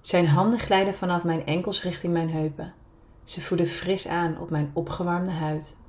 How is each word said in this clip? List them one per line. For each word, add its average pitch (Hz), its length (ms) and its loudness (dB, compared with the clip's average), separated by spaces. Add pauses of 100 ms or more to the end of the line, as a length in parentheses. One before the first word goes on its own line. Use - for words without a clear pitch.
Zijn 175 260 4
handen 190 320 4
glijden 196 360 2
vanaf 185 300 0
mijn 165 220 0
enkels 180 360 -2
richting 175 300 -2
mijn 165 180 0
heupen. 156 440 -4 (480)
Ze - 180 -8
voelen 170 260 2
fris 190 400 -2
aan 170 320 0
op 170 120 -8
mijn 151 220 0
opgewarmde 175 580 -2
huid. 156 460 -4 (120)